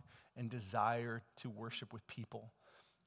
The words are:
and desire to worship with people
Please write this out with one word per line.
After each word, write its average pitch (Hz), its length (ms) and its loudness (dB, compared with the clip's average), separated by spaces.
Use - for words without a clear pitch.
and 123 120 -2
desire 113 760 4
to 123 120 -4
worship 113 420 -4
with 113 140 -10
people - 480 -8